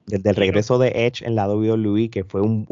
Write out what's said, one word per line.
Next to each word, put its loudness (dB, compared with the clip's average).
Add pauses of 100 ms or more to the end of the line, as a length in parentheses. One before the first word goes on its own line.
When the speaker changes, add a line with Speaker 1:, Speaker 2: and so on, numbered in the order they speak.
Speaker 1:
desde 0
el 2
Speaker 2:
y 0
no 2
Speaker 1:
regreso 2
de 4 (180)
Edge -6
en -2
la 0
W 0
W 0
E, -2
que -6
fue -4
un, 0